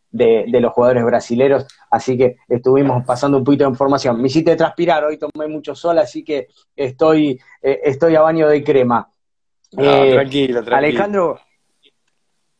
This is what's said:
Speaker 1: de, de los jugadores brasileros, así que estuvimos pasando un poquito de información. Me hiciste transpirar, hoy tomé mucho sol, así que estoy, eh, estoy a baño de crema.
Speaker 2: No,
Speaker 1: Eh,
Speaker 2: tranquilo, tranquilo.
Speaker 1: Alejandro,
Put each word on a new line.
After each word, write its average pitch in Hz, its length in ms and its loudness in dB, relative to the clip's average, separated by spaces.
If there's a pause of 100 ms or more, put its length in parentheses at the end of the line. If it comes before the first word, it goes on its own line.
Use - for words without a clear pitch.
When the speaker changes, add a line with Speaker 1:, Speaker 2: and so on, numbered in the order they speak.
(120)
Speaker 1:
de, 113 360 2
de 120 140 2
los 117 120 0
jugadores 123 300 2
brasileros, 123 640 0 (220)
así 127 280 -2
que 123 200 0 (100)
estuvimos 127 560 0
pasando 135 360 -2
un 127 40 -4
poquito 143 220 2
de 135 60 0
información. 127 500 -2
Me 135 60 0
hiciste 160 280 0
transpirar, 165 480 -2
hoy 151 140 -4
tomé 151 300 -10
mucho 151 280 -12
sol, 170 220 -2
así 151 260 -4
que 143 240 -8 (280)
estoy, 147 640 0 (220)
eh, 135 220 -2
estoy 147 320 0
a 156 60 4
baño 160 260 2
de 147 160 2
crema. 123 460 0 (640)
Speaker 2:
No, 135 100 -4
Speaker 1:
Eh, 139 300 4
Speaker 2:
tranquilo, 131 500 0
tranquilo. 120 140 -2
Speaker 1:
Alejandro, 180 600 -2 (1200)